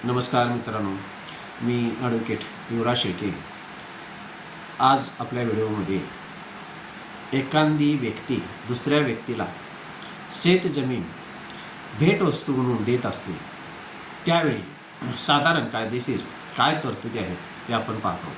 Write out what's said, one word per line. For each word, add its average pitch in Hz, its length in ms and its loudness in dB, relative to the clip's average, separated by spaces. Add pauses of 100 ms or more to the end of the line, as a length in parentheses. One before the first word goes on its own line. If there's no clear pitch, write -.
नमस्कार 123 420 4
मित्रांनो, 110 440 0 (720)
मी 120 300 2 (100)
ॲडव्होकेट 113 380 0 (320)
युवराज 117 260 2
शेळके. 95 320 0 (1500)
आज 131 300 6 (100)
आपल्या 123 240 -2
व्हिडिओमध्ये 104 560 2 (1300)
एखादी 147 640 4
व्यक्ती 120 400 0 (320)
दुसऱ्या 135 320 4
व्यक्तीला 113 460 0 (880)
शेतजमीन 143 680 4 (960)
भेटवस्तू 160 540 4
म्हणून 123 300 4
देत 120 220 2
असते, 95 280 -2 (920)
त्यावेळी 135 920 0
साधारण 147 480 6
कायदेशीर 113 540 -2 (380)
काय 156 260 4
तरतुदी 113 360 -4
आहेत, 90 180 -4 (300)
ते 117 60 0
आपण 107 260 0
पाहतो. 85 380 -4